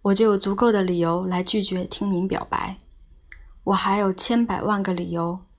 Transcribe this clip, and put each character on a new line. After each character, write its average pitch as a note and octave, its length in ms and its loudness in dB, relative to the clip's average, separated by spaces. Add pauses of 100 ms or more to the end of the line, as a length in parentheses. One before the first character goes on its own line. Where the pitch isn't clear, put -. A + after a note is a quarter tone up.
我 G3+ 120 4
就 G#3 120 4
有 G#3 120 4
足 G3 180 -2
够 A#3 160 4
的 G#3 100 2
理 F3+ 180 0
由 E3+ 260 0
来 F3+ 180 -2
拒 G#3+ 180 -2
绝 F#3 220 -4
听 G3+ 260 -4
您 F#3 180 0
表 - 220 -4
白。 - 280 -6 (880)
我 G3 80 2
还 F#3+ 240 0
有 G3+ 160 2
千 A#3 320 0
百 G3+ 180 -4
万 G#3 180 0
个 F#3+ 120 -2
理 F3 180 -4
由 E3+ 340 -4 (140)